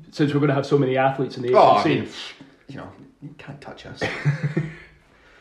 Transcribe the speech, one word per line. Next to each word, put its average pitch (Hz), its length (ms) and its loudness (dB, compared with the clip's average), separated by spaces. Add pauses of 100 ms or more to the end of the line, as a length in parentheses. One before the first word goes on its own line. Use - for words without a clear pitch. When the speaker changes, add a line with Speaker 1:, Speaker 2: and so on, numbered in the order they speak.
(120)
Speaker 1:
since 139 220 0
we're 143 60 2
gonna 143 140 2
have 135 120 0
so 147 120 2
many 131 200 2
athletes 131 400 0
in 127 60 -8
the 151 120 0
Speaker 2:
Oh, 214 40 8
I 165 160 8
Speaker 1:
A - 20 4
F - 60 4
C? 160 120 2
Speaker 2:
mean, 107 140 -4 (580)
you 135 100 -16
know, 90 120 -16 (320)
you 143 160 -16
can't - 240 -18
touch - 240 -18
us. - 220 -16
<laughs> - 60 -8 (1300)